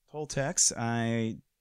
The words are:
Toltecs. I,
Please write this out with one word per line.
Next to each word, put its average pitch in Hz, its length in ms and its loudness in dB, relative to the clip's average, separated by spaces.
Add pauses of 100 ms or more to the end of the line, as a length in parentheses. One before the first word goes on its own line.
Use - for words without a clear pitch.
(120)
Toltecs. 147 640 0
I, 117 600 0 (240)